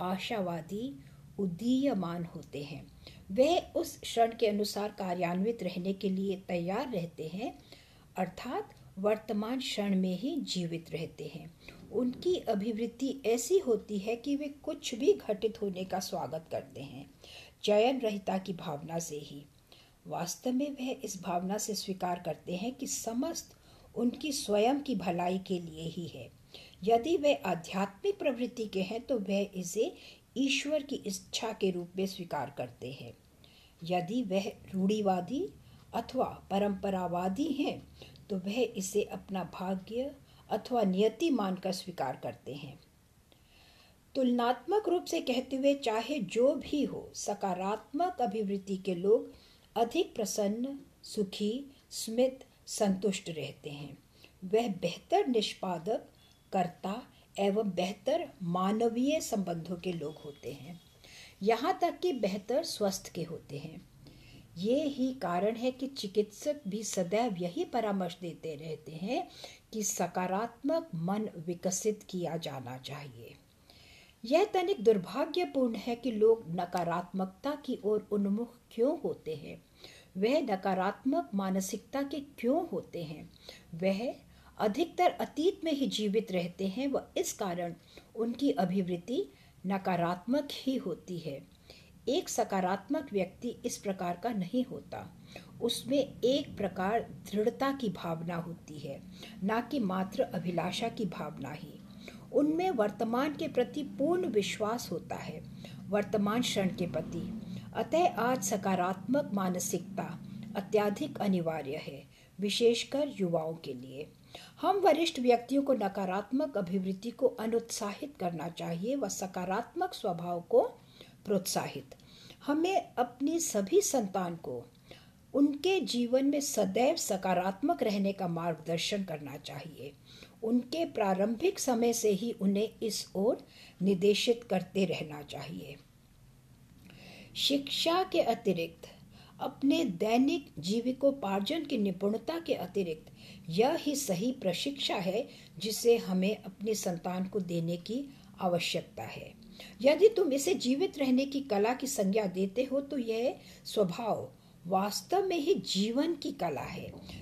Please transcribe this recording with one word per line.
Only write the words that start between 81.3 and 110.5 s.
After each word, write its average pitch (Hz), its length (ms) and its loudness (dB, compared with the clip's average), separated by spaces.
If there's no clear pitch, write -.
मानसिकता 190 680 -2
के 285 180 -4
क्यों 311 300 2
होते 175 340 -6
हैं। 165 280 -10
वह 196 400 0
अधिकतर 311 520 2
अतीत - 540 0
में 320 80 2
ही 277 140 2
जीवित 202 460 0
रहते 180 360 -2
हैं 262 200 -2
व 254 140 0
इस 359 160 0
कारण 175 420 -4
उनकी 240 340 0
अभिवृत्ति 185 800 0
नकारात्मक 190 880 0
ही 262 240 -2
होती 180 420 -4
है। 185 240 -8
एक 339 200 0
सकारात्मक 202 840 0
व्यक्ति 190 360 -2
इस 233 140 -4
प्रकार 185 440 -4
का 233 80 0
नहीं 220 340 0
होता। - 540 -12
उसमें 240 640 0
एक 269 320 2
प्रकार 196 440 0
दृढ़ता 233 400 2
की 262 160 -2
भावना 165 480 -4
होती 165 420 -8
है, 139 240 -10
ना 214 180 2
कि 277 180 -2
मात्र 190 440 0
अभिलाषा 180 640 -2
की 226 160 -4
भावना 151 480 -6
ही। 151 200 -12
उनमें 320 380 4
वर्तमान 240 640 0
के 311 120 -4
प्रति 254 340 0
पूर्ण 339 440 0
विश्वास 214 640 0
होता - 260 -6
है, - 260 -8
वर्तमान 208 520 2
क्षण 196 280 2
के 175 180 -2
प्रति। - 540 -4
अतः 320 320 2
आज 233 360 2
सकारात्मक 196 920 0
मानसिकता 180 840 -2